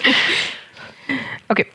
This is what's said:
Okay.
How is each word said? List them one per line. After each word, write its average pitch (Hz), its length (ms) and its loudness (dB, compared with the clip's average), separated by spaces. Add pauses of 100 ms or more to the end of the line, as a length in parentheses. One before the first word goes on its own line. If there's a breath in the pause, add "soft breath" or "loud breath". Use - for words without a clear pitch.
(1500 loud breath)
Okay. - 260 2